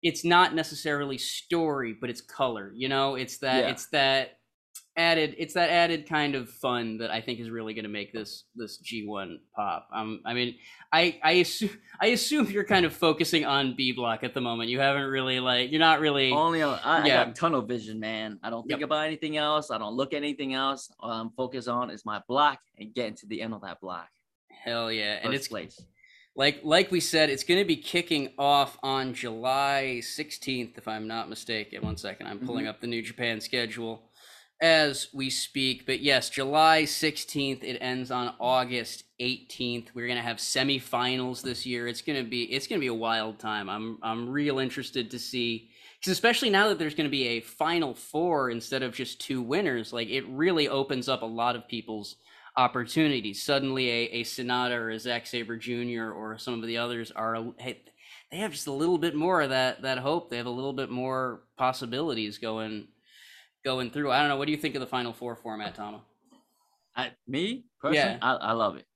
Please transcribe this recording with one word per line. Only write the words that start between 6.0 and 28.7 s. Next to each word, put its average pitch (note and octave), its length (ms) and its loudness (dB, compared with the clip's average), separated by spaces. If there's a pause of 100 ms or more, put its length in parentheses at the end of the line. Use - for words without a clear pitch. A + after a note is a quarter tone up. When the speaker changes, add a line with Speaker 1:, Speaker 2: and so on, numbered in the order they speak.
Speaker 1:
kind D3 280 2
of A#2+ 140 -4
fun A#2 480 -2
that A2+ 120 -4
I G#2+ 100 -2
think A2+ 200 -6
is A2+ 100 -8
really A2 240 -6
gonna G#2+ 140 -8
make G#2 240 -8
this, G#2+ 320 -10 (100)
this A2+ 240 -10
G A2 280 -8
one G2 340 -8 (160)
pop. G2 360 -4
Um, A2 320 -6
I A#2 100 -4
mean, B2 220 -2 (360)
I, E3 320 4
I D#3+ 120 6
assu-, F3+ 400 2 (240)
I G3 80 4
assume B3 420 4
you're G3 140 0
kind F#3+ 220 6
of D#3 80 2
focusing D#3+ 500 4
on C#3 320 4
B C3 160 2
block A#2 320 0
at B2 100 -4
the C3+ 60 -2
moment. A#2 300 -2
You B2 100 0
haven't C#3 260 4
really, C3 340 0
like, B2+ 320 2
you're D#3 80 4
not D#3+ 200 8
really C#3 320 4
Speaker 2:
Only D#3+ 300 4
on, C#3 220 2
I, D3+ 240 4
Speaker 1:
Yeah. B2+ 140 6
Speaker 2:
I - 40 6
got A#2 100 -10
tunnel D#3+ 260 2
vision, A2 380 -6
man. A2 420 -6
I A2 80 -6
don't A#2 180 -8
think D3 120 -2
Speaker 1:
Yep. D3 60 -2
Speaker 2:
about D3+ 200 0
anything D3+ 300 -4
else. D3+ 360 0
I A2 60 -2
don't G#2+ 180 -4
look C3+ 160 0
at D3+ 60 -2
anything C#3+ 360 -2
else. C3+ 460 -2
All A2+ 100 -6
I'm A2+ 200 -4
focused B2 380 -6
on A#2+ 220 0
is G#2+ 160 -14
my G#2+ 220 -4
block C#3 320 4 (180)
and G#2+ 160 -14
getting A#2 220 -4
to - 100 -20
the G#2 160 -8
end A2 120 -6
of G2+ 80 -12
that F2+ 180 -12
block. F2+ 300 -10 (400)
Speaker 1:
Hell A#2 420 -4
yeah. G#2 300 0
And - 100 -2
Speaker 2:
First C3+ 40 0
Speaker 1:
it's C3+ 120 -4
Speaker 2:
place. F#2 320 -10 (540)
Speaker 1:
like, D3 300 2
like E3+ 260 4
we F#3 100 2
said, D#3 300 4
it's C3+ 140 -2
gonna F#3 200 4
be E3+ 120 2
kicking D#3 640 -2
off C#3 440 4